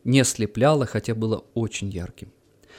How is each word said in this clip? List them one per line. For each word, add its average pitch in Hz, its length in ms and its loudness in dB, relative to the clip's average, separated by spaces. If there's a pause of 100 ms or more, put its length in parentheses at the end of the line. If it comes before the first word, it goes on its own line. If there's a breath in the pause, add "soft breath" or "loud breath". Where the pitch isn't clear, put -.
Не 131 160 4
ослепляло, 127 680 2
хотя 110 300 -4
было 110 380 -4
очень 104 360 -4
ярким. 92 440 -10 (460 loud breath)